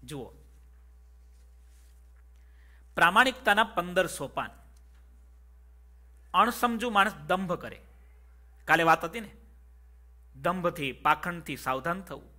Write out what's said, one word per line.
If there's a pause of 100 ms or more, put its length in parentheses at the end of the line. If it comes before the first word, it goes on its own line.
જુઓ, (2500)
પ્રામાણિકતાના
પંદર
સોપાન. (1800)
અણસમજુ
માણસ
દંભ
કરે. (840)
કાલે
વાત
હતી
ને, (1040)
દંભથી,
પાખંડથી
સાવધાન
થવું.